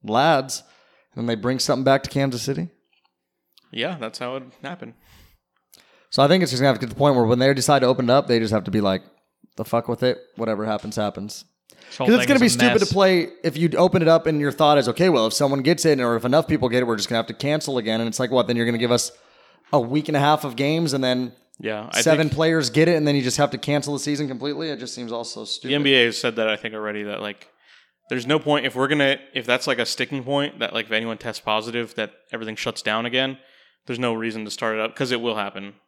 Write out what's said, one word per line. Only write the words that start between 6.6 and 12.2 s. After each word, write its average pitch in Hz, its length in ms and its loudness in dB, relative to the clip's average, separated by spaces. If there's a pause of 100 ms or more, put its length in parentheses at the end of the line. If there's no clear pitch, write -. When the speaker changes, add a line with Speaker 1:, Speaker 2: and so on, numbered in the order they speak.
Speaker 1:
gonna 139 80 4
have 120 80 2
to - 20 -10
get 123 100 -6
to - 60 -14
the - 40 -16
point 143 160 4
where 120 100 4
when 120 140 2
they 135 140 4
decide 135 260 2
to 127 60 2
open 127 240 2
it - 20 6
up, 139 160 4
they 120 120 4
just 110 140 0
have 104 120 0
to 101 60 -6
be 104 100 2
like, 95 220 0 (540)
"The - 80 -6
fuck 117 220 -2
with 117 160 -4
it. 127 160 0 (160)
Whatever 110 300 -4
happens, 107 300 -6
happens." 104 480 -6 (440)
Speaker 3:
This - 100 -18
whole 127 100 0
Speaker 1:
'Cause 226 80 8
it's 247 60 4